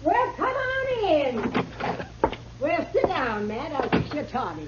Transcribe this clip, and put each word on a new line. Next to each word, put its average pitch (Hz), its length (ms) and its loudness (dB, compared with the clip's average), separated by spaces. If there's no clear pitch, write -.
Well, 440 340 4
come 508 180 0
on 523 540 0
in. 262 580 2
Well, 320 340 0
sit 494 140 4
down, 240 400 0
Matt. 240 260 -4
I'll 269 160 0
fix - 240 2
your 294 120 -2
toddy. 175 420 -4